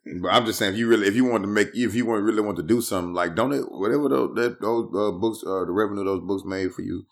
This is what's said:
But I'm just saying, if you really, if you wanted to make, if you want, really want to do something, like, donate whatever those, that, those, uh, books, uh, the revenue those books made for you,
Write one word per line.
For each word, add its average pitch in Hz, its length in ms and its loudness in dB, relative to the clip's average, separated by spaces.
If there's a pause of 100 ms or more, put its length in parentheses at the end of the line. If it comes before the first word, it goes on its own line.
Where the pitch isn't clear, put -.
(220)
But 90 120 -2
I'm 117 120 4
just 110 140 -2
saying, 98 140 2
if 110 60 -2
you 117 100 2
really, 107 180 6
if 101 80 4
you 127 80 6
wanted 113 200 2
to 101 100 -2
make, 104 200 2
if 110 220 0
you 120 100 0
want, 110 180 0
really 107 180 2
want 104 160 -2
to 87 60 -4
do 113 180 2
something, 87 320 -4
like, 87 220 -2
donate 131 360 0
whatever 131 380 0
those, 131 260 0
that, 117 240 0
those, 113 340 0
uh, 98 240 0
books, 110 300 -2
uh, 95 160 -2
the 85 80 -4
revenue 101 320 0
those 95 240 0
books 98 180 -2
made 95 280 -4
for - 80 -8
you, 92 300 -8